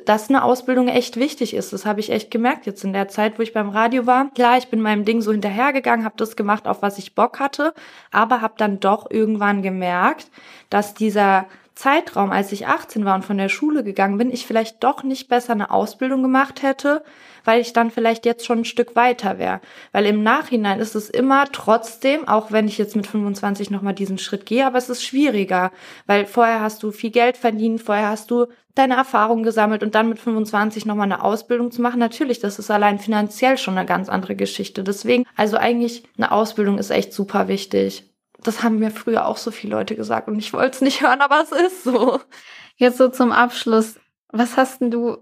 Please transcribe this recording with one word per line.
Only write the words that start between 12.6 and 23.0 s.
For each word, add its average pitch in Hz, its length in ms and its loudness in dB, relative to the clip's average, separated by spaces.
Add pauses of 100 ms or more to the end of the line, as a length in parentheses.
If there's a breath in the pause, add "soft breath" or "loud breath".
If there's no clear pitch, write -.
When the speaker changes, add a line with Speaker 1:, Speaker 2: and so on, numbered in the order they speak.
Speaker 1:
achtzehn 220 400 -2
war 196 80 2
und 190 100 -2
von 202 140 -2
der 196 100 0
Schule 302 340 0
gegangen 196 360 0
bin, 247 120 0
ich 240 160 -8
vielleicht 226 380 -2
doch 269 180 0
nicht 262 260 -6
besser 247 260 0
eine 202 160 -4
Ausbildung 262 500 -2
gemacht 262 420 0
hätte, 285 400 0 (420 loud breath)
weil 233 180 4
ich 233 100 -8
dann 233 180 2
vielleicht 226 360 0
jetzt 233 180 -2
schon 233 160 0
ein 233 60 -4
Stück - 300 -2
weiter 233 420 2
wäre. 185 220 -2 (320 loud breath)
Weil 202 120 2
im 208 180 2
Nachhinein 220 560 0
ist 220 160 -6
es 214 140 -4
immer 269 440 2
trotzdem, 262 760 0
auch - 240 0
wenn 214 160 2
ich 208 80 -6
jetzt 208 200 -4
mit 202 100 -2